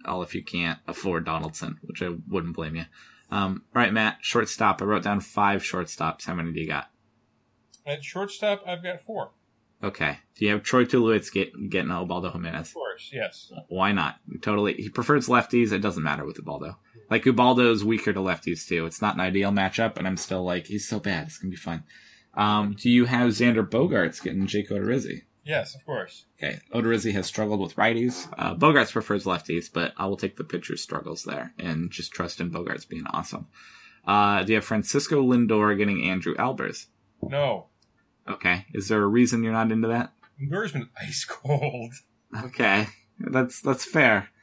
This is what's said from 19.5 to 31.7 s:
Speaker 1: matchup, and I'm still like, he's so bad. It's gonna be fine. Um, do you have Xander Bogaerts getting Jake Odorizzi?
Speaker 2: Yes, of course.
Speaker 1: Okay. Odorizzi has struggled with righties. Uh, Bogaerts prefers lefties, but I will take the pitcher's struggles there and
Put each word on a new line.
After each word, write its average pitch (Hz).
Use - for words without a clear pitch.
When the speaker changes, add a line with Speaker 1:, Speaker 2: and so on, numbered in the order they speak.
Speaker 1:
matchup, 101
and 92
I'm 92
still 92
like, 90
he's 101
so 107
bad. 82
It's -
gonna 92
be 90
fine. 82
Um, 104
do 120
you 120
have 123
Xander 113
Bogaerts 117
getting 95
Jake 104
Odorizzi? 104
Speaker 2:
Yes, 147
of -
course. 110
Speaker 1:
Okay. -
Odorizzi 113
has 95
struggled 107
with 92
righties. 117
Uh, -
Bogaerts 143
prefers 104
lefties, 85
but 85
I 98
will 98
take -
the -
pitcher's -
struggles 76
there 67
and 85